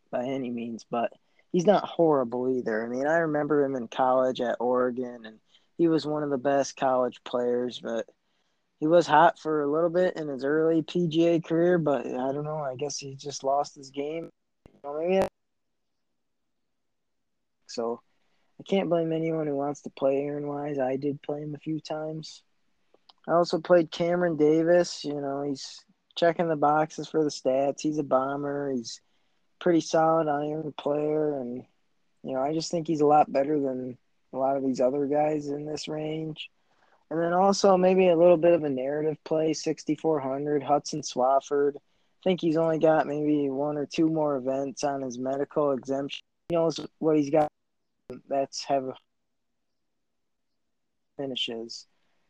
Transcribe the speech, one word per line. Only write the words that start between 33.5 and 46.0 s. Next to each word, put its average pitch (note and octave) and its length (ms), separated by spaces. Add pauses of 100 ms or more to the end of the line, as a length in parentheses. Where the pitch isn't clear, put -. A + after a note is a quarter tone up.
than B2+ 380 (380)
a - 20
lot C3+ 220
of C3+ 40
these C3 200
other C3+ 240
guys D3 420
in C#3+ 160
this D3+ 240
range. D#3 640 (600)
And D#3 80
then E3+ 140
also G3 460
maybe F#3 300
a E3+ 80
little F3 200
bit E3+ 160
of D#3 120
a D3 60
narrative D3 540
play, D#3+ 300
sixty-four D#3 680
hundred, C#3 420
Hudson D3 380
Swafford. C#3 760
I - 460
think F#3 200
he's D#3+ 160
only E3 200
got D#3 280
maybe D3 420
one D3 300
or C#3+ 80
two D#3+ 240
more D3+ 260
events C3 480
on C#3 160
his B2+ 180
medical C#3 540
exemption. C3+ 500 (280)